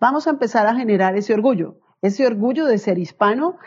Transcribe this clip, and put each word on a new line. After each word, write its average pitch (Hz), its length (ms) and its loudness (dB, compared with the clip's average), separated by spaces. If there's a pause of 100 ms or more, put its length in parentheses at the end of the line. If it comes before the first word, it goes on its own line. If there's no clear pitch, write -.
vamos 277 260 0
a 320 40 0
empezar 233 360 0
a 226 80 2
generar 202 420 0
ese 208 180 -2
orgullo, 208 420 0 (260)
ese 202 240 0
orgullo 240 400 -2
de 226 120 2
ser 190 200 -2
hispano, 226 580 -2 (100)